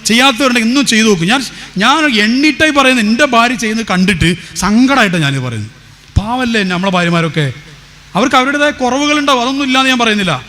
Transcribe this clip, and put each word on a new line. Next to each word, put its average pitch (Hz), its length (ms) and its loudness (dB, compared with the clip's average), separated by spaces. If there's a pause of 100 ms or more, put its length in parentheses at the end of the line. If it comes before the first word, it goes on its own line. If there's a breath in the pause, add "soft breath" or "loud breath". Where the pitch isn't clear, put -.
ചെയ്യാത്തവരുണ്ടെങ്കിൽ 247 640 2
ഇന്നും 269 220 0
ചെയ്തു 220 160 2
നോക്കും. 175 240 2
ഞാൻ, 269 80 0 (420 loud breath)
ഞാൻ 269 160 2 (260)
എണ്ണീട്ടായി 285 540 0
പറയുന്നത്, 254 280 2
എൻ്റെ 240 280 2
ഭാര്യ 240 280 2
ചെയ്യുന്നത് 220 300 -4
കണ്ടിട്ട് 180 380 2 (320 loud breath)
സങ്കടമായിട്ടാണ് 214 640 2
ഞാനിത് 139 220 -2
പറയുന്നത്. 110 260 -8 (460)
പാവല്ലേ 226 440 -2 (120)
നമ്മളെ 190 220 -2
ഭാര്യമാരൊക്കെ, 165 500 0 (720)
അവർക്ക് 262 220 2
അവരുടേതായ 285 320 0 (100)
കുറവുകളുണ്ടാവും, 277 640 0
അതൊന്നും 269 240 -2
ഇല്ലാന്ന് 262 260 2
ഞാൻ 240 100 -2
പറയുന്നില്ല. 202 320 0 (120)